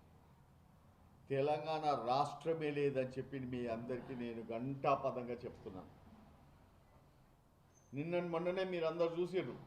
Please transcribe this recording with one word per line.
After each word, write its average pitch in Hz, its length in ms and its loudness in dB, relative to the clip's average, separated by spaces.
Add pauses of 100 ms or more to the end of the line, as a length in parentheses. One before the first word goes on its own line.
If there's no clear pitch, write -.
(1300)
తెలంగాణ 147 760 2
రాష్ట్రమే 147 640 2
లేదని 135 380 2
చెప్పి 135 300 -6
మీ 123 280 -4
అందరికీ 120 480 -4
నేను 117 280 -6
ఘంటాపథంగా 123 920 0
చెప్తున్నాను. 101 540 -10 (2000)
నిన్న 175 320 0
మొన్ననే 175 360 2
మీరందరూ 165 580 2
చూసిర్రు, 170 440 0